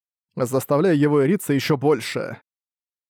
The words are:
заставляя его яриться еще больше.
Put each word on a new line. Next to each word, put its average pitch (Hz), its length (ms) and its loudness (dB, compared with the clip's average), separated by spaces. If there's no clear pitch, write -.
заставляя 139 580 0
его 147 280 2
яриться 156 320 0
еще 139 220 0
больше. 131 640 -2